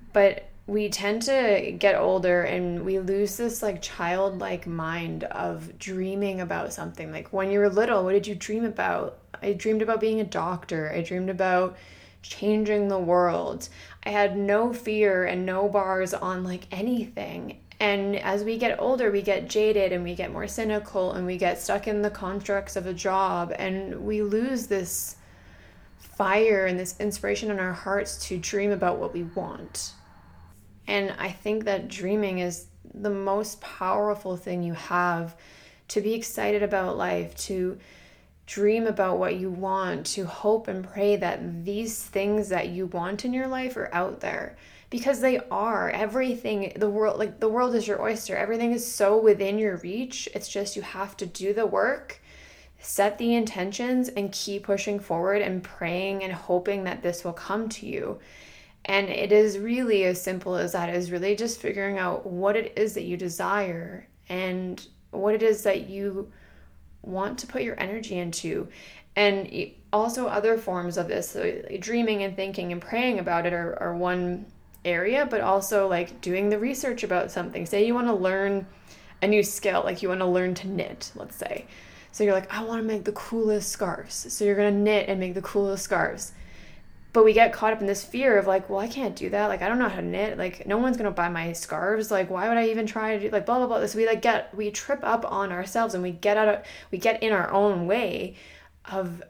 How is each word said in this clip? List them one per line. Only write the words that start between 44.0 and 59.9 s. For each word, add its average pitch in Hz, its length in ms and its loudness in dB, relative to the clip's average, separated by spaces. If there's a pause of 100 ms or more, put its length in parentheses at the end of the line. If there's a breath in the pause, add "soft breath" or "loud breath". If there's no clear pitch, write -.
there. - 360 -6 (340 loud breath)
Because 240 300 0
they 254 180 4 (120)
are. 196 400 0
Everything, 220 840 0
the 208 140 2
world, 214 300 4
like, 208 220 -2
the 220 100 4
world 240 240 4
is 208 120 2
your 208 140 0
oyster. 214 340 -2
Everything 233 380 2
is 240 180 -2
so 208 280 6
within 202 400 6
your 202 180 0
reach. 220 580 -6
It's 202 140 -8
just 202 280 -4
you 202 60 -6
have 196 360 -8
to 190 80 -6
do 185 260 -2
the 214 140 2
work, 202 560 0 (560 loud breath)
set 208 400 2
the 233 160 2
intentions, 233 760 0
and 202 240 -4
keep 202 300 -6
pushing 202 360 0
forward 196 440 0
and 185 200 -2
praying 190 640 -4
and 185 80 -6
hoping 180 520 0
that 180 180 -6
this 175 200 -2
will 170 120 -6
come 220 340 -4
to - 180 -10
you. - 320 -6 (680 loud breath)
And 196 240 2
it 196 200 -2
is 208 280 6
really 226 460 2